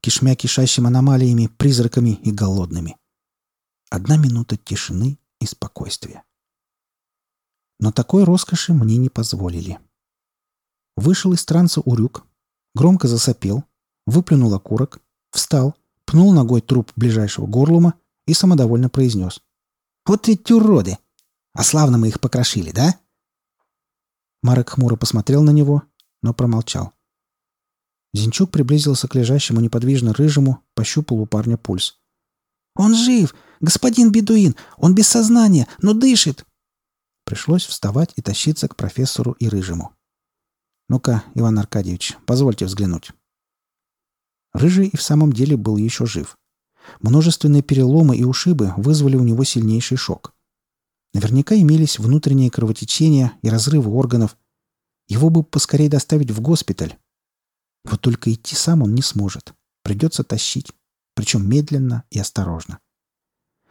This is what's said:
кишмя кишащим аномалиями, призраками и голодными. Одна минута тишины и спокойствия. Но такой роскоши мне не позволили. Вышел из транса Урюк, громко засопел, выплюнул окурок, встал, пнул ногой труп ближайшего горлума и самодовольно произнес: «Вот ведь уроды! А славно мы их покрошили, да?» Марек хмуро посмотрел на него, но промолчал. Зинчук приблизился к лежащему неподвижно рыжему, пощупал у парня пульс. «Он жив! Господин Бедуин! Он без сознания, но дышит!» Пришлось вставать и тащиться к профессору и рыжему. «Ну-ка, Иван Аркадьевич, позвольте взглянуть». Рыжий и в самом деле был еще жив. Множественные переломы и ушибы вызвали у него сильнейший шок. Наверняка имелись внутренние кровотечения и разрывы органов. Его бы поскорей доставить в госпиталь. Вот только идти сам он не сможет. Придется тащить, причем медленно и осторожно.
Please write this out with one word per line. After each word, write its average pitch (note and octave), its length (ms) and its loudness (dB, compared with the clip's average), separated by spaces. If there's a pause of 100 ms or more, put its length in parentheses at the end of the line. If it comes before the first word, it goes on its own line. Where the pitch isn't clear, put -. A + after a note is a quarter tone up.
кишмя C3 340 0
кишащим B2 500 0
аномалиями, B2+ 600 2
призраками A#2+ 640 0
и G#2+ 200 -4
голодными. F#2 680 -4 (920)
Одна G2 280 0
минута A#2+ 400 0
тишины A2 600 -6 (220)
и A2+ 60 -6
спокойствия. - 800 -14 (1600)
Но G#2+ 120 0
такой F#3+ 340 2
роскоши F3 480 0
мне A#2 240 2
не B2+ 120 0
позволили. F#2 680 -8 (1160)
Вышел F3+ 360 0
из E3+ 120 -2
транса E3 360 2
Урюк, A2+ 460 -2 (480)
громко F3 320 2
засопел, A#2 560 -2 (420)
выплюнул C3 480 2
окурок, - 480 -4 (300)
встал, C#3 440 -2 (300)
пнул F#3 280 6
ногой B2 280 2
труп B2+ 340 -2
ближайшего A2 520 -2
горлума E3 480 4 (320)
и C#3+ 60 0
самодовольно B2+ 560 2
произнес: G#2+ 520 -2 (640)
«Вот G#3 220 0
ведь A3 240 0
уроды! F3+ 460 4 (560)
А B2 100 -4
славно C#3+ 340 2
мы A2+ 120 2
их - 100 -8
покрошили, A2 520 -4
да?» C#3 280 0 (1400)
Марек B2 300 0
хмуро A#2+ 240 0
посмотрел B2+ 480 0
на D3+ 80 6
него, D3 320 2 (380)
но A2+ 120 -2
промолчал. A2+ 600 -4 (1200)
Зинчук A2+ 380 -2
приблизился C#3+ 560 0
к - 80 -8
лежащему B2 460 0
неподвижно A#2+ 520 0
рыжему, C#3 500 0 (100)
пощупал A2+ 480 -4
у G#2+ 40 -2
парня A2+ 320 -2
пульс. - 420 -8 (760)
«Он G#3+ 200 2
жив! A#3 380 0 (260)
Господин A3+ 520 2
Бедуин! G#3 440 2 (220)
Он F3+ 180 4
без G#3+ 120 4
сознания, A3 600 4 (140)
но G#3 120 2
дышит!» A3+ 520 0 (800)
Пришлось D#3 400 -2
вставать A#2 520 -4
и A2 40 -10
тащиться D3 460 -4
к - 80 -10
профессору A#2+ 580 -4
и A#2 140 -4
рыжему. F2+ 480 -6 (960)
«Ну-ка, A#2+ 340 -2 (120)
Иван A2+ 240 0
Аркадьевич, F#2 680 -8
позвольте B2 400 -2
взглянуть». F#2+ 460 -6 (1400)
Рыжий F#3 340 2
и D#3+ 100 -8
в - 40 -6
самом D3+ 300 2
деле C3+ 240 0
был G#2+ 220 -2
еще A#2 280 -4
жив. E2+ 320 -10 (600)
Множественные D3 640 2
переломы C3+ 560 2
и A#2+ 60 0
ушибы B2+ 520 0
вызвали C#3 400 0
у B2+ 80 2
него A#2 200 0
сильнейший A#2 540 -2
шок. - 360 -10 (800)
Наверняка A#2 420 0
имелись D#3+ 440 2
внутренние C3+ 520 2
кровотечения B2 800 0 (100)
и A2+ 80 -2
разрывы A#2 420 0
органов. A#2+ 460 -2 (720)
Его B2+ 220 0
бы D#3+ 140 2
поскорей D3 440 -2
доставить C#3+ 440 -2
в G#2+ 100 -6
госпиталь. A#2 560 -4 (880)
Вот A2 160 -6
только A#2 320 -2
идти - 220 -10
сам E3 260 0
он G#2 120 0
не B2+ 80 0
сможет. - 520 -8 (300)
Придется G#2+ 420 -4
тащить, - 480 -8 (420)
причем G#2 340 -2
медленно C3 600 -2
и G#2+ 100 -6
осторожно. E2+ 600 -8 (920)